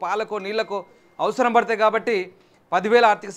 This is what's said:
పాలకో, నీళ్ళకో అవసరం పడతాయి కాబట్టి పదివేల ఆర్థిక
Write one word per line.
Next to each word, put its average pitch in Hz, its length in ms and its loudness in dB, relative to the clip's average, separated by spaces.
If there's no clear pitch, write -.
పాలకో, 208 420 -6
నీళ్ళకో 214 320 -4
అవసరం 226 380 0
పడతాయి 226 260 0
కాబట్టి 214 320 0
పదివేల 214 400 4
ఆర్థిక 202 240 -6